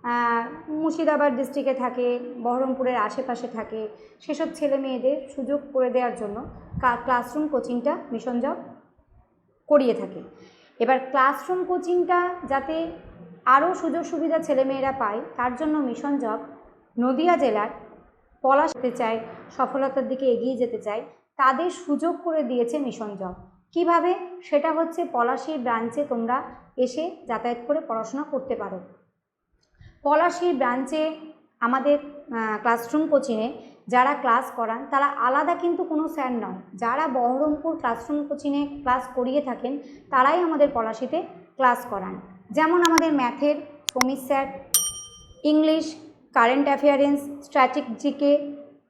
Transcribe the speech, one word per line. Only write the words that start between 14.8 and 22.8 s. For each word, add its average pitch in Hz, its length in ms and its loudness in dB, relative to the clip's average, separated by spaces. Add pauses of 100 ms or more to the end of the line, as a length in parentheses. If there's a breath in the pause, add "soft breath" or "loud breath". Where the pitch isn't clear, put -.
পায়, 233 280 -2 (160)
তার 247 200 -2
জন্য 302 220 0
মিশন 277 400 -2
জব 226 200 -2 (600)
নদিয়া 262 380 4
জেলার 220 320 2 (720)
পলাশ 285 320 4
যেতে 254 160 -2
চায়, 226 300 -2 (300)
সফলতার 269 580 -2
দিকে 262 180 -2
এগিয়ে 240 300 2
যেতে 233 220 -2
চায়, 214 240 -6 (340)
তাদের 269 340 4
সুযোগ 285 540 -2
করে 320 180 0
দিয়েছে 240 360 0
মিশন 220 380 -6